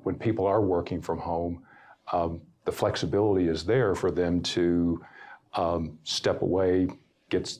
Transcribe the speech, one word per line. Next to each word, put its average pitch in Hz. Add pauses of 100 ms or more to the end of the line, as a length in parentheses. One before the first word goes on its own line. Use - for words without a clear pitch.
when 95
people 104
are 95
working 87
from 82
home, 85 (480)
um, 85 (240)
the -
flexibility 98
is 80
there 107
for 92
them 87
to, 85 (520)
um, 85
step -
away, 92 (400)
get 92
s-, -